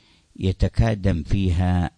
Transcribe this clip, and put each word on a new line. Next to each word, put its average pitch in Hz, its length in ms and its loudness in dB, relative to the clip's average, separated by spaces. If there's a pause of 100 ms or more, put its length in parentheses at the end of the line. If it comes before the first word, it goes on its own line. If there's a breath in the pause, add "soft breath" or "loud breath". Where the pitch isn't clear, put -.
(400 soft breath)
يتكادم 95 840 0
فيها 90 760 0